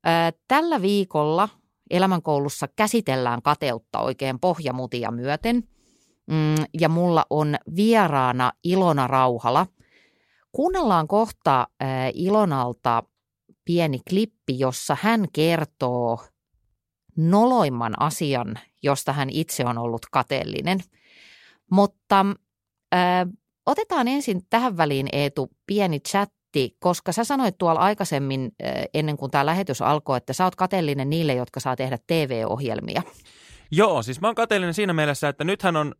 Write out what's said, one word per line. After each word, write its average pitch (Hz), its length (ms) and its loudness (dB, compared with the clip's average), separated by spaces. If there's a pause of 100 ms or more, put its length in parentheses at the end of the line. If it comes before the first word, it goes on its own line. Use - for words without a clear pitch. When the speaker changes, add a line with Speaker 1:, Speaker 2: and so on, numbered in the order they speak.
Speaker 1:
Ää, 165 280 2 (160)
tällä 302 340 2
viikolla 185 680 0 (420)
Elämänkoulussa 156 840 0
käsitellään 131 640 0
kateutta 131 580 -2
oikein 127 400 -4
pohjamutia 127 720 -2
myöten. 151 520 -2 (640)
Mm, 156 380 2 (160)
ja 160 80 4
mulla 165 420 2
on 151 260 0 (200)
vieraana 147 760 2 (120)
Ilona 175 420 2
Rauhala. 131 600 2 (880)
Kuunnellaan 262 560 2
kohta, 190 580 0 (140)
ää, 131 340 -2
Ilonalta 139 880 0 (600)
pieni 160 440 0
klippi, 185 500 -2
jossa 131 420 -2
hän 214 320 2
kertoo 131 920 -2 (920)
noloimman 160 840 2
asian, 131 560 -2 (240)
josta 139 300 0
hän 135 180 -2
itse 156 340 -4
on 120 140 -2
ollut 117 320 -4
kateellinen. 156 680 -2 (920)
Mutta, 196 560 2 (680)
ää, 180 340 2 (400)
otetaan 359 420 0
ensin 254 320 -2 (100)
tähän 233 260 0
väliin, 143 360 0
Eetu, 143 380 -2 (160)
pieni 202 340 0
chatti, - 760 -4
koska 180 340 -2
sä 226 120 -2
sanoit 262 340 -2
tuolla 165 220 2
aikaisemmin, 139 720 0 (100)
ää, - 220 -6 (100)
ennen 156 220 -2
kuin 131 140 -8
tää 143 160 2
lähetys 170 360 -2
alkoi, 143 340 0
että - 160 -6
sä 185 120 0
oot 185 120 -2
kateellinen 147 540 -2
niille, 156 240 0
jotka 123 260 -6
saa 127 160 -4
tehdä 131 220 -4
T - 120 -14
V-ohjelmia. 127 920 -2 (680)
Speaker 2:
Joo, 165 320 2
siis 123 180 -8
mä 208 80 0
oon 233 60 -2
kateellinen 196 400 0
siinä 202 180 0
mielessä, 151 360 0
että 143 160 -4
nythän 180 320 0
on 147 240 -2